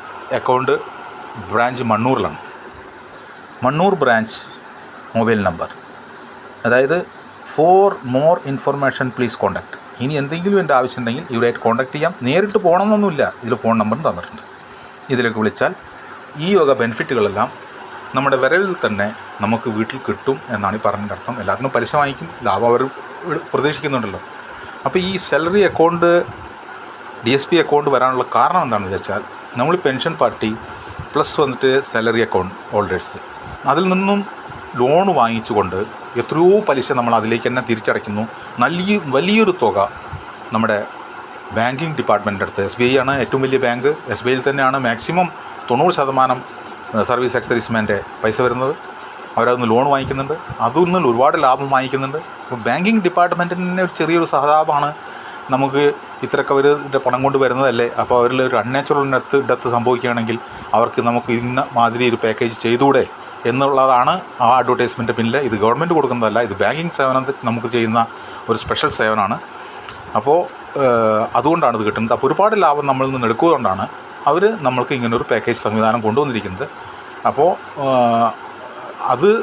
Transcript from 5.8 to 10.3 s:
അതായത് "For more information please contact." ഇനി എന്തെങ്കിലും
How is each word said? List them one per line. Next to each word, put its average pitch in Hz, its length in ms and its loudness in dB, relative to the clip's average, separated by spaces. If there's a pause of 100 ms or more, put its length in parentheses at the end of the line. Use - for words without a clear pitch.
അതായത് 135 300 4 (580)
"For 185 300 6 (300)
more 160 200 6 (140)
information 139 560 -2 (100)
please 120 260 0
contact." 95 300 -2 (320)
ഇനി 147 160 -2
എന്തെങ്കിലും 175 400 0